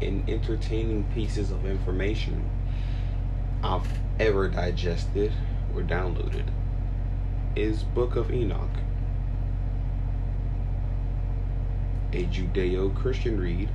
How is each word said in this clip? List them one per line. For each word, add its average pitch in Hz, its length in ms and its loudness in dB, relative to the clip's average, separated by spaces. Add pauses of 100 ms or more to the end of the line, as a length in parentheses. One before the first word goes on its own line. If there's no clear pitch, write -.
and 98 280 0
entertaining 110 720 0 (100)
pieces 101 380 0
of 92 140 0
information 95 840 0 (1120)
I've 92 260 0 (320)
ever 98 280 4
digested 90 840 0 (420)
or 98 60 0
downloaded 87 640 0 (1120)
is 107 260 2
Book - 320 2
of 117 160 0
Enoch, 101 380 0 (3500)
a 87 140 0
Judeo-Christian 92 1120 2
read. 175 340 0